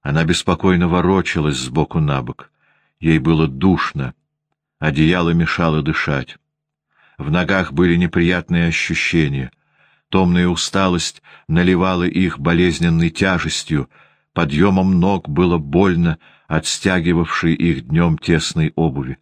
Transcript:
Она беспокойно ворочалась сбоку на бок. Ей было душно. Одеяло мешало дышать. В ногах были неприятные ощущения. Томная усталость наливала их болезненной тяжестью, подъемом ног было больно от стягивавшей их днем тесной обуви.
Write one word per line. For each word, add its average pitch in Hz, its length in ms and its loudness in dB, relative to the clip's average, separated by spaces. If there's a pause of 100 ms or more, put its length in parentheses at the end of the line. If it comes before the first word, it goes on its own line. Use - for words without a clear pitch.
Она 76 220 0
беспокойно 87 640 0
ворочалась 85 680 0
сбоку 65 420 -2
на 71 220 0
бок. - 280 -14 (520)
Ей 80 180 2
было 78 280 2
душно. 69 680 -2 (680)
Одеяло 80 520 2
мешало 82 500 0
дышать. 71 560 -4 (800)
В 69 100 -8
ногах 90 440 0
были 85 240 2
неприятные 87 680 0
ощущения. 76 840 -2 (560)
Томная 90 400 2
усталость 90 760 -2 (280)
наливала 90 560 2
их 87 340 -2
болезненной 85 680 2
тяжестью, 80 800 -2 (420)
подъемом 92 680 2
ног 95 260 0
было 87 300 2
больно 82 600 0 (300)
от 78 180 -2
стягивавшей 85 880 0
их 67 360 -2
днем 82 280 2
тесной 80 600 -2
обуви. 69 440 -2